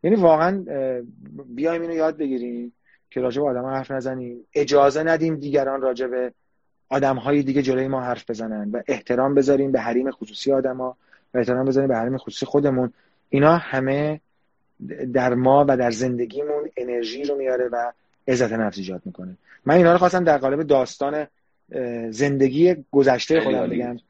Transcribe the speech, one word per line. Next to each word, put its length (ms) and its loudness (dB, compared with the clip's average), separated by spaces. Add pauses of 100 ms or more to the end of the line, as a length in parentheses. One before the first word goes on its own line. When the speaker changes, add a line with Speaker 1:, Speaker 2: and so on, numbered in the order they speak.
Speaker 1:
یعنی 120 4
واقعاً، 520 4
اه، 340 -4 (440)
بیایم 360 -4
اینو 120 -6
یاد 240 -2
بگیریم 560 -6 (360)
که 120 -6
راجع 200 -2
به 60 0
آدم‌ها 240 -4
حرف 200 -6
نزنیم، 640 -8
اجازه 500 4
ندیم 320 0
دیگران 460 -2
راجع 260 -2
به 260 -4 (560)
آدم‌های 540 0
دیگه 180 0
جلوی 260 0
ما 140 -4
حرف 280 -6
بزنن 420 -6
و 160 -6
احترام 480 0
بذاریم 360 4
به 80 2
حریم 320 -2
خصوصی 400 -6
آدما 460 -2 (360)
و 40 0
احترام 280 0
بذاریم 220 2
به 100 2
حریم 200 -2
خصوصی 280 -8
خودمون. 480 0 (360)
اینا 280 4
همه 640 -4 (920)
در 200 2
ما 340 6
و 100 2
در 140 0
زندگیمون 840 -4
انرژی 460 -6
رو 140 -2
میاره 340 -2
و 200 -4 (360)
عزت 240 0
نفس 260 -4
ایجاد 280 -8
می‌کنه. 320 -14 (280)
من 100 4
اینا 160 8
رو 60 4
خواستم 260 2
در 140 4
قالب 260 -2
داستان، 640 0 (440)
اه، 400 -6
زندگی 640 4 (160)
گذشته 420 4
Speaker 2:
خیلی 120 2
Speaker 1:
خودم 120 0
Speaker 2:
عالی. 180 -2
Speaker 1:
بگم. 220 -4 (120)